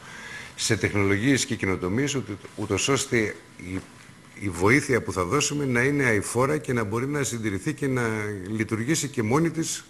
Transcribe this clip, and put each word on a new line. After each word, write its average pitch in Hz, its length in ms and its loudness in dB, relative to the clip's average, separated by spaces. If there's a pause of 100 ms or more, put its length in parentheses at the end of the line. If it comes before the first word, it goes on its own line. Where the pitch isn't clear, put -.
(540)
σε - 220 0
τεχνολογίες 104 680 2
και 117 100 -2
καινοτομίες, 101 600 0
ούτω-, 104 220 -4 (200)
ούτως 101 320 0
ώστε 131 280 2 (400)
η, 90 240 -6 (640)
η 101 60 -2
βοήθεια 110 540 4
που 98 100 -6
θα 92 120 2
δώσουμε 143 400 0
να 120 180 2
είναι 143 220 2
αειφόρα 123 540 2
και 139 140 -4
να 117 120 2
μπορεί 113 220 -2
να 147 160 -2
συντηρηθεί 113 500 -2
και 139 140 -4
να 127 160 0 (460)
λειτουργήσει 113 600 -2
και 123 140 -4
μόνη 147 280 2
της 160 400 -6